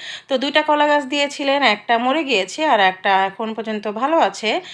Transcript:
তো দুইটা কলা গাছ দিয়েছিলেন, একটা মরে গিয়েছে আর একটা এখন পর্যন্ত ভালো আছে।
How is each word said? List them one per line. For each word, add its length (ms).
তো 120
দুইটা 240
কলা 240
গাছ 180
দিয়েছিলেন, 580
একটা 360
মরে 260
গিয়েছে 420
আর 140
একটা 320
এখন 300
পর্যন্ত 340
ভালো 300
আছে। 320